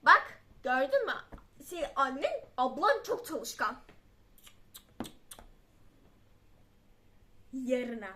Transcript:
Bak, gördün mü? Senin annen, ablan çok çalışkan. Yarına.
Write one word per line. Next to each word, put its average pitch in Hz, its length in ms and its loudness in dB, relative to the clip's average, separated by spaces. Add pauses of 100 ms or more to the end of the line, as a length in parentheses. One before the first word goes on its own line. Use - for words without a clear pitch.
Bak, 339 360 6 (240)
gördün 277 440 2
mü? 262 80 -4 (500)
Senin 339 220 -6 (100)
annen, 269 440 0 (160)
ablan 285 460 2
çok - 240 -4
çalışkan. 240 500 -4 (3750)
Yarına. 240 640 -4